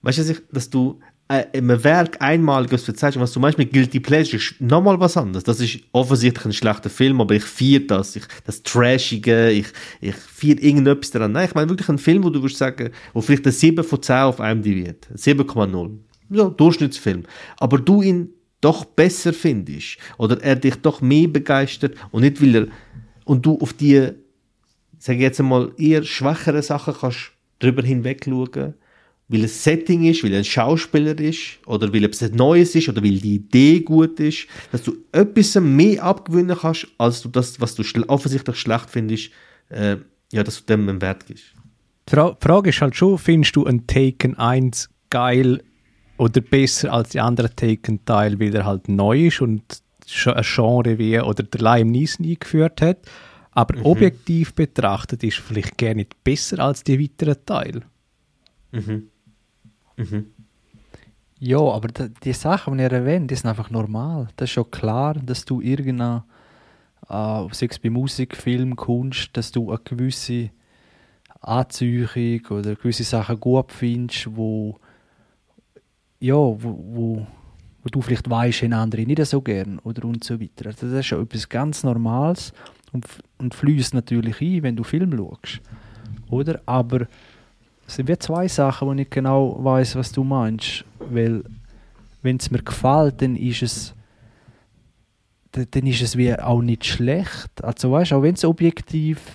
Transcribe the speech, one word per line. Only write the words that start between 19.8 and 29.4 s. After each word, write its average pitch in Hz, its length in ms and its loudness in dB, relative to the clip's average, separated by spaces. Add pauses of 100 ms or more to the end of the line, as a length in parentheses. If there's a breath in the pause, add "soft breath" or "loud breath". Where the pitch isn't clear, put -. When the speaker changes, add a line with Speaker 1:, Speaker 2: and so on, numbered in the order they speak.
Speaker 1:
oder 110 240 2
er 135 140 4
dich 131 200 0
doch - 240 0
mehr 147 280 4
begeistert 139 680 -2 (160 loud breath)
und 113 120 0
nicht, 139 200 4
weil 131 140 6
er, 107 100 2 (580 loud breath)
und 127 220 0
du 156 120 4
auf 143 160 -4
die, 139 340 6 (920)
sag 123 180 -2
ich 123 60 2
jetzt 131 180 2
einmal, 127 360 2
eher 156 280 4
schwächere 147 580 -2
Sachen 143 360 -4
kannst - 320 -6 (300)
drüber 127 220 2
hinweg 127 420 -2
schauen, 135 500 -6 (540)
weil 110 160 0